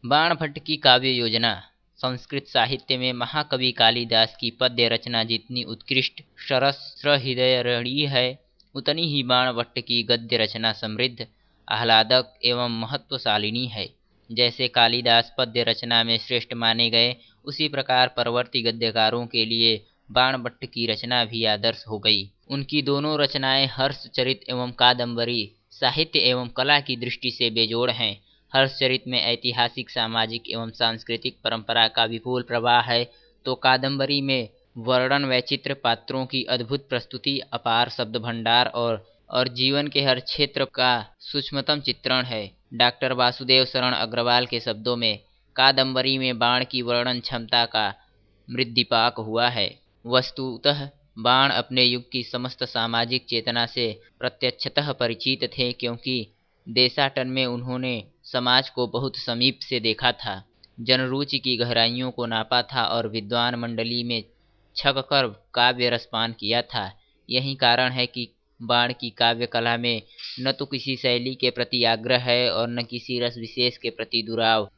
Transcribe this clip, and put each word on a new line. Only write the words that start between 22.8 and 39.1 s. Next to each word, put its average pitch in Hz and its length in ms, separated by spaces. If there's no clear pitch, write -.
दोनों 147 380
रचनाएं 135 460
हर्षचरित 131 720
एवं 123 220
कादंबरी 120 800
साहित्य 143 480
एवं 127 300
कला 143 320
की 135 160
दृष्टि 120 340
से 120 200
बेजोड़ 117 400
हैं। 113 300
हर्षचरित 135 540
में 127 120
ऐतिहासिक, 120 680
सामाजिक 113 600
एवं 113 200
सांस्कृतिक 113 720
परंपरा 113 440
का 117 160
विपुल 120 380
प्रवाह 120 380
है, 120 300
तो 131 100
कादंबरी 135 680
में 131 280
वर्णन 127 460
वैचित्र 127 500
पात्रों 127 520
की 131 180
अद्भुत 127 440
प्रस्तुति, 131 500
अपार 120 500
शब्द 113 280
भंडार 117 500
और, 117 460